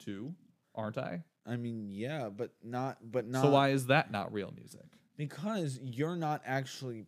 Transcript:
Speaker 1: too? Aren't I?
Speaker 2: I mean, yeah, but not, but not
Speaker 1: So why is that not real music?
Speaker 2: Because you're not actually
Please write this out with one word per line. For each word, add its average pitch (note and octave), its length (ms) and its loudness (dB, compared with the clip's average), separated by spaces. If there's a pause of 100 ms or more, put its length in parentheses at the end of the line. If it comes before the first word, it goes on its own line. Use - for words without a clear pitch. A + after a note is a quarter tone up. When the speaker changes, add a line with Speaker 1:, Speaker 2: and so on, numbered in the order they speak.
Speaker 1:
too? A2 320 -6 (400)
Aren't G#2+ 220 -4
I? E3 260 -4 (240)
Speaker 2:
I A#2+ 100 -2
mean, A#2 340 -4
yeah, A#2 400 -4
but G#2+ 220 -6 (120)
not, B2 320 -2 (160)
but B2 160 2
not C3 140 2
Speaker 1:
So C#3+ 80 10
why C#3 200 8
is C3+ 180 2
that C#3+ 220 6
not G2+ 220 -2
real G2+ 240 -4
music? - 300 -18 (320)
Speaker 2:
Because D3+ 640 -2
you're C3+ 340 0
not D3+ 300 0
actually B2+ 600 -4